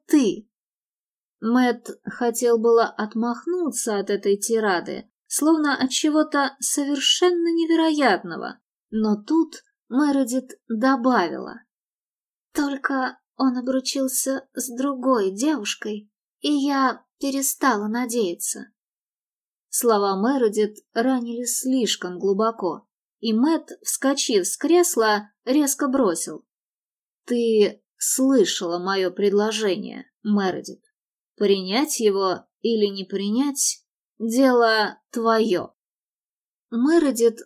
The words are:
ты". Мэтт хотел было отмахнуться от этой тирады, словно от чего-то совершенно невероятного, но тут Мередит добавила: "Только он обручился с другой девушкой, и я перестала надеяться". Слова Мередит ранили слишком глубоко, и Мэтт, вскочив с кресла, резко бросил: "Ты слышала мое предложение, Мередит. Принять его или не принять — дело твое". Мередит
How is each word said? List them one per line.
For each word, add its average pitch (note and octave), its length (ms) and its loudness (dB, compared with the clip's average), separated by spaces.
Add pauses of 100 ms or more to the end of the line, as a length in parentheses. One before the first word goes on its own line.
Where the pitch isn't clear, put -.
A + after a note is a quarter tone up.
ты". A#3 420 2 (920)
Мэтт A#3+ 640 0
хотел A#3 540 0
было A3+ 280 4
отмахнуться A#3 1120 -4
от G3 120 -4
этой G3+ 280 0
тирады, G3+ 720 -2 (180)
словно D4+ 480 2
от C4 140 0
чего-то D4+ 680 0
совершенно D#4+ 880 0
невероятного, D#4 1120 0 (320)
но G#3+ 240 0
тут D#4 480 -2 (260)
Мередит C4 800 0
добавила: A3+ 920 0 (920)
"Только C4+ 640 -4 (180)
он B3+ 200 0
обручился C4 960 -4
с C4 220 -8
другой B3+ 560 0
девушкой, G#3+ 800 -4 (300)
и D4 100 -2
я C#4 520 0 (160)
перестала C4+ 680 -2
надеяться". A3 840 -4 (960)
Слова G3+ 460 2
Мередит G#3+ 640 0 (160)
ранили B3 520 -2
слишком A3+ 720 -2
глубоко, G3+ 680 -2 (320)
и A3 140 -2
Мэтт, D4+ 480 0
вскочив C4+ 640 -2
с - 120 -6
кресла, A3+ 720 2 (160)
резко C#4 420 0
бросил: F#3+ 580 -2 (800)
"Ты A3+ 560 2 (160)
слышала G3+ 800 2
мое F#3 320 -2
предложение, G#3 920 -2 (180)
Мередит. G3+ 580 -2 (540)
Принять G3+ 640 0
его F#3+ 460 0 (160)
или A3 260 2
не G3 180 -8
принять — A3 800 -4 (320)
дело A3+ 800 2 (120)
твое". A3 640 0 (960)
Мередит A#3+ 760 2